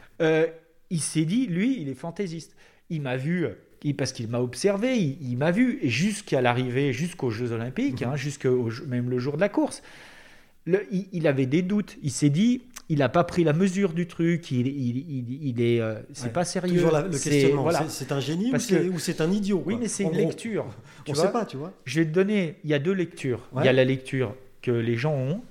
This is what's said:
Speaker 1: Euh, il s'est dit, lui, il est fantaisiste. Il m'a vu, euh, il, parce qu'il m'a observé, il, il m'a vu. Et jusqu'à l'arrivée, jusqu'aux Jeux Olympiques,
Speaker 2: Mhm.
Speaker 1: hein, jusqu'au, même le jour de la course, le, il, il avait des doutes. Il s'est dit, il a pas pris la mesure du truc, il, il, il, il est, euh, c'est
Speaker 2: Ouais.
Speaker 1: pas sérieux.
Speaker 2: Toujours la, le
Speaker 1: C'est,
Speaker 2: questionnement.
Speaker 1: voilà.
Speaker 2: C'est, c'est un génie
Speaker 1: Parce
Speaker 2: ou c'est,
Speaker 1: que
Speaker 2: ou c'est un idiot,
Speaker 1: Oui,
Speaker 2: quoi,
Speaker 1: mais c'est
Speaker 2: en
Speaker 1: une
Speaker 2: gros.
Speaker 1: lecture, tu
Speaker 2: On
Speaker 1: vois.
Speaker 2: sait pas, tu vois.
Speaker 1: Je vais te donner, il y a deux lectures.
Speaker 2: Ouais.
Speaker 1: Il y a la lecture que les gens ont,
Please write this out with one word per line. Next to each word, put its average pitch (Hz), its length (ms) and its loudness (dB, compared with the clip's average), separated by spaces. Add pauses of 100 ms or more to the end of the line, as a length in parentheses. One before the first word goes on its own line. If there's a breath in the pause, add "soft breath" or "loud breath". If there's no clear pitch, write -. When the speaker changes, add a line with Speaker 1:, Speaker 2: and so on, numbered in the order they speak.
(220 loud breath)
Speaker 1:
Euh, 160 240 4 (420)
il 170 140 -2
s'est 160 240 0
dit, 233 200 0
lui, 208 360 0
il 139 80 -6
est 131 40 -8
fantaisiste. 170 600 -8 (320 soft breath)
Il 160 140 -4
m'a 131 160 -2
vu, 160 260 0
euh, 120 60 -2 (320)
il, 147 140 0
parce 135 160 -2
qu'il 117 160 -8
m'a 120 120 -2
observé, 196 560 0
il, 143 220 0 (120)
il 123 60 -2
m'a 147 140 2
vu. 233 320 2
Et 147 60 0
jusqu'à 151 520 0
l'arrivée, 123 520 2
jusqu'aux 139 380 -4
Jeux 113 220 -4
Olympiques, 127 500 -4
Speaker 2:
Mhm. 123 100 -2
Speaker 1:
hein, 147 40 -2
jusqu'au, 127 540 0 (160)
même 123 240 -2
le 127 80 0
jour 135 180 -2
de 156 40 -4
la 202 80 4
course, - 340 -2 (840 loud breath)
le, 190 280 2
il, 190 200 -2
il 160 140 0
avait 135 200 4
des 151 160 2
doutes. 208 400 -2
Il 147 80 -2
s'est 147 200 2
dit, 226 320 4 (260)
il 147 140 2
a 127 80 4
pas 175 140 4
pris 175 200 0
la 151 80 4
mesure 185 400 2
du 170 140 -2
truc, 170 440 0
il, 123 160 2
il, 131 320 -2
il, 139 500 -8
il 120 120 -2
est, 120 200 4
euh, 110 200 -4 (120)
c'est - 140 -12
Speaker 2:
Ouais. 113 60 -4
Speaker 1:
pas 170 120 0
sérieux. 180 300 -2
Speaker 2:
Toujours 170 160 6
la, 151 120 2
le 185 100 -4
Speaker 1:
C'est, 143 180 -2
Speaker 2:
questionnement. 139 320 4
Speaker 1:
voilà. 160 260 2
Speaker 2:
C'est, 135 180 -8
c'est 151 60 -4
un 139 80 0
génie 170 300 -2
Speaker 1:
Parce - 140 0
Speaker 2:
ou - 40 -8
c'est, 180 120 4
Speaker 1:
que 175 80 0
Speaker 2:
ou 185 100 -2
c'est 156 220 -4
un 160 100 2
idiot, 196 340 0
Speaker 1:
Oui, 185 100 -2
Speaker 2:
quoi, 233 80 -4
Speaker 1:
mais 226 60 -2
c'est - 180 -4
Speaker 2:
en - 40 0
Speaker 1:
une 170 80 -2
Speaker 2:
gros. 180 80 4
Speaker 1:
lecture, 180 400 -4 (380 loud breath)
tu 147 60 -8
Speaker 2:
On 139 40 -2
Speaker 1:
vois. 160 120 4
Speaker 2:
sait 202 60 2
pas, 226 120 0
tu - 140 -10
vois. 165 140 -10 (120)
Speaker 1:
Je 131 160 0
vais 165 60 4
te 156 60 -4
donner, 190 520 2
il 151 60 -4
y 151 40 4
a 143 40 2
deux 151 160 0
lectures. 143 580 -4
Speaker 2:
Ouais. 131 100 0
Speaker 1:
Il 123 40 4
y - 20 8
a 131 60 8
la 131 100 6
lecture 131 500 -2 (280)
que - 100 -2
les 117 240 2
gens 147 180 0
ont, 143 360 -2